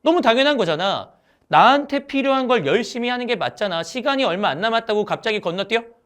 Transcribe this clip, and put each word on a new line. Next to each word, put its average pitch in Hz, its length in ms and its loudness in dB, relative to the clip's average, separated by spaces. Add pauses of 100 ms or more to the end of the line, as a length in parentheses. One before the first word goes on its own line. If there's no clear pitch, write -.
너무 330 200 2
당연한 269 360 2
거잖아. 165 540 -2 (360)
나한테 277 600 4
필요한 269 400 0
걸 226 180 2
열심히 240 440 -2
하는 247 180 -6
게 240 80 -2
맞잖아. 165 480 -4
시간이 269 400 -4
얼마 190 240 0
안 143 120 -2
남았다고 226 460 -2
갑자기 208 340 -4
건너뛰어? 196 440 -4 (220)